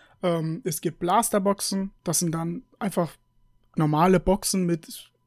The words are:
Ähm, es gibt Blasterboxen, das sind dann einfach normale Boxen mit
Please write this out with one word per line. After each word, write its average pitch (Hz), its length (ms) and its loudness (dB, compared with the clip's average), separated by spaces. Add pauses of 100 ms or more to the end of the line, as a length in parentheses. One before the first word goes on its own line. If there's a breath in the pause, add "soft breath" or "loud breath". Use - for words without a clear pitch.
(240 soft breath)
Ähm, 165 400 -2
es 165 180 -6
gibt 160 180 -6
Blasterboxen, 196 920 0 (120)
das - 160 0
sind 170 140 0
dann 165 300 -6 (160)
einfach 175 320 -2 (640)
normale 160 440 4
Boxen 185 460 0
mit - 440 -6 (180)